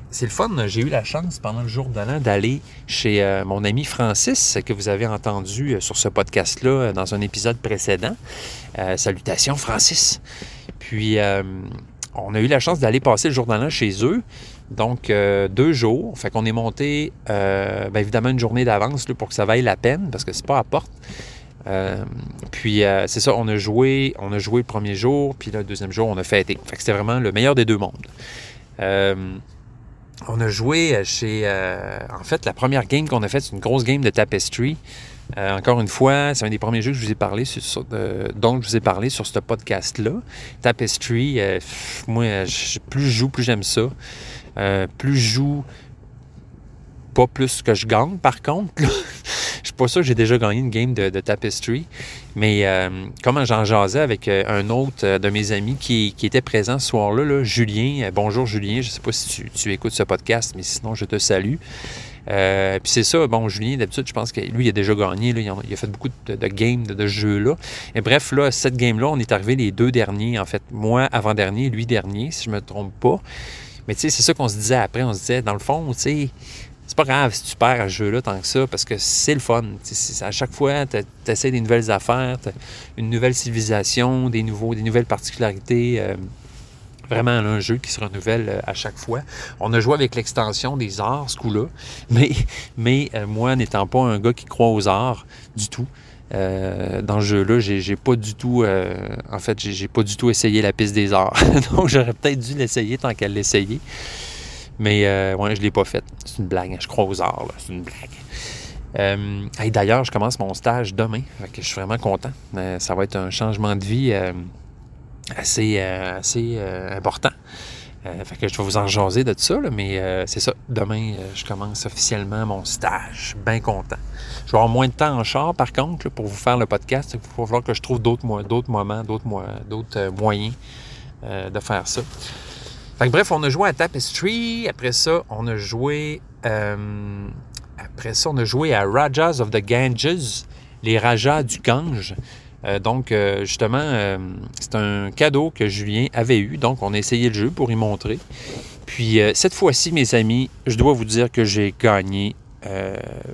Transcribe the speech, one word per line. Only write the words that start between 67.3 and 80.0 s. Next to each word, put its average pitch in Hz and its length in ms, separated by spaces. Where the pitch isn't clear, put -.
Et 110 60
bref, 127 320
là, 139 180
cette 127 260
game-là, 120 300
on 151 100
est 113 140
arrivé 107 240
les 113 160
deux 117 200
derniers, 110 460
en 98 80
fait. 101 160
Moi, 113 340
avant-dernier, 107 640
lui, 113 160
dernier, 104 420
si - 160
je 117 60
me 101 100
trompe 98 380
pas. 147 200
Mais 107 80
tu - 60
sais, - 100
c'est - 100
ça 165 140
qu'on 135 120
se 101 80
disait 107 200
après. 113 260
On 120 120
se 92 60
disait, 123 220
dans 110 120
le 101 60
fond, 151 320
tu - 80
sais, 143 300
c'est - 80
pas 156 80
grave 135 300
si - 100
tu - 120
perds 120 260
à 98 80
ce 90 60
jeu-là 107 260
tant 98 180
que 90 60
ça, 131 220
parce - 180
que 113 140
c'est - 340
le 139 60
fun. 117 220
Tu 104 340
sais, - 0